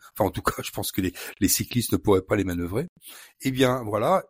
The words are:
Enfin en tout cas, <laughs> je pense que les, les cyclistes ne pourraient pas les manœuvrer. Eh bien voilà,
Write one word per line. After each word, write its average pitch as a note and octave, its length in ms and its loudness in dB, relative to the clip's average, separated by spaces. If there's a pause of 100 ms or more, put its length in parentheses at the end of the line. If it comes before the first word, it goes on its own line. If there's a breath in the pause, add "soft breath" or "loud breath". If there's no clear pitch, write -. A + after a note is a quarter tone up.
(120 loud breath)
Enfin G2+ 160 2
en - 20 -6
tout - 120 -6
cas, - 140 0
<laughs> - 60 -10
je - 80 -10
pense - 220 -6
que - 80 -4
les, F#2 120 0 (280 loud breath)
les G2 80 4
cyclistes - 420 0
ne G#2 60 2
pourraient F#2+ 260 4
pas - 140 -2
les G2 80 2
manœuvrer. F#2 420 -4 (540 loud breath)
Eh C3+ 100 -2
bien B2+ 320 2
voilà, A2+ 480 0